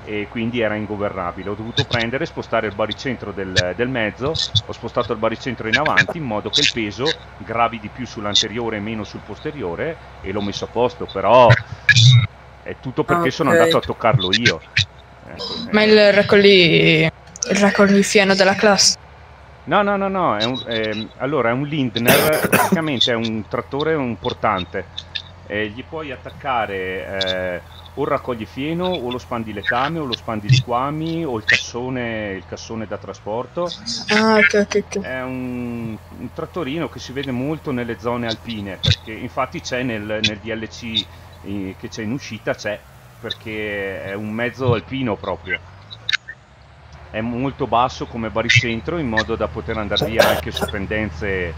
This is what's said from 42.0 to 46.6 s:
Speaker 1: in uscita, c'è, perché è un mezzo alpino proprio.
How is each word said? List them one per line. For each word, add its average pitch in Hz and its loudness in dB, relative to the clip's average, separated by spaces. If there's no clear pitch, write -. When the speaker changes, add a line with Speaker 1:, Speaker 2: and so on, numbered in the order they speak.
Speaker 1:
in 107 -4
uscita, 131 -6
c'è, 104 -6
perché 104 -6
è 98 -8
un 107 -6
mezzo 120 0
alpino 120 -2
proprio. 90 -8